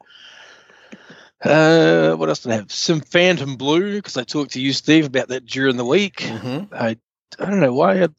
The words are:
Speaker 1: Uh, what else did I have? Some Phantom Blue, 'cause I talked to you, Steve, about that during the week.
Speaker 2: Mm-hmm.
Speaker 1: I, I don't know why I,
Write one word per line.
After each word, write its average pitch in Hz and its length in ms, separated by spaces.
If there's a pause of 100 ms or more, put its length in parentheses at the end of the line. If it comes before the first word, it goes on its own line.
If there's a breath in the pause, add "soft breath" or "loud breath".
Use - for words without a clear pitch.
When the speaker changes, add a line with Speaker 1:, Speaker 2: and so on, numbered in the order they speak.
(1400 loud breath)
Speaker 1:
Uh, 160 760
what 160 120
else 151 120
did 120 120
I - 40
have? 104 160
Some 160 280
Phantom 156 560
Blue, 175 440
'cause - 160
I 123 80
talked 147 280
to 131 80
you, 135 120
Steve, 151 340
about 127 220
that 127 160
during 135 320
the 123 80
week. 180 320
Speaker 2:
Mm-hmm. 123 580
Speaker 1:
I, 113 220 (420)
I 160 120
don't 202 100
know 131 140
why 185 280
I, 170 60 (100)